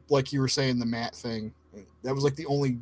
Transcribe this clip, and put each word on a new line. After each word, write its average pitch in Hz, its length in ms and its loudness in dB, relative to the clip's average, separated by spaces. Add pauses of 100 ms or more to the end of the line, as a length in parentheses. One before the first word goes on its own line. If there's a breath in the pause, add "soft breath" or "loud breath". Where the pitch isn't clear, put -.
(100)
like 135 220 4
you 143 80 0
were 131 80 4
saying, 127 300 2
the 120 80 0
matte 117 300 -2
thing. 110 360 -6 (520)
That 131 100 -2
was, 139 100 0
like, 139 120 2
the 160 100 -10
only 139 360 0